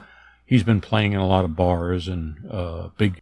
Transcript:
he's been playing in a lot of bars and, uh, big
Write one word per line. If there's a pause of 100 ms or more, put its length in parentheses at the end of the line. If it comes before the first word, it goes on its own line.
(460)
he's
been
playing
in
a
lot
of
bars
and, (160)
uh,
big